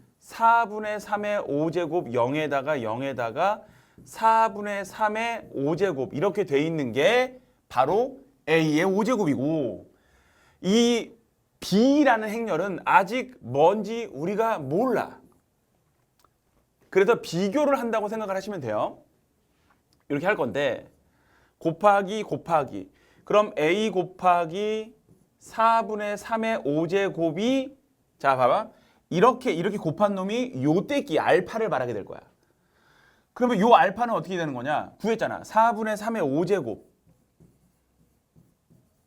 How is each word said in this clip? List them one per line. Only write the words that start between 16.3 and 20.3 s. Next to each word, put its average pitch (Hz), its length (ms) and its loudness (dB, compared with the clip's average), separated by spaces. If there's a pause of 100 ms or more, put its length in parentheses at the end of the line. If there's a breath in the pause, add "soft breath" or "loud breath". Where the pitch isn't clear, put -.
그래서 196 320 2
비교를 254 580 0
한다고 226 300 -2
생각을 208 280 -6
하시면 190 260 -8
돼요. 117 400 -4 (1080)
이렇게 143 160 -2
할 202 100 2